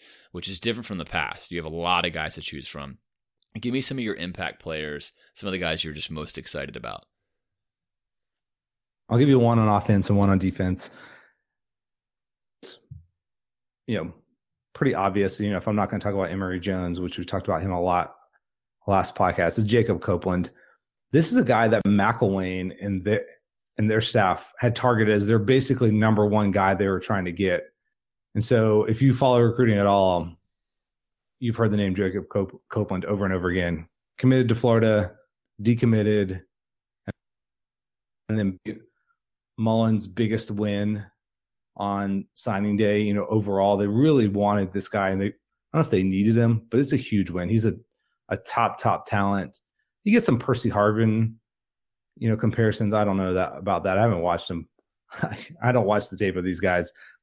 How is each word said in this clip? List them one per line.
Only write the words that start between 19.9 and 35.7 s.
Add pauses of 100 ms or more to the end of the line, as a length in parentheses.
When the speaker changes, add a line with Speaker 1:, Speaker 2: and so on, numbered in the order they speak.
Speaker 2:
Copeland. (600)
This
is
a
guy
that
McElwain (120)
and
their, (540)
and
their
staff
had
targeted
as
their
basically
number
one
guy
they
were
trying
to
get. (680)
And
so
if
you
follow
recruiting
at
all, (1000)
you've
heard
the
name
Jacob
Cop-, (100)
Copeland
over
and
over
again. (320)
Committed
to
Florida, (500)
decommitted, (1900)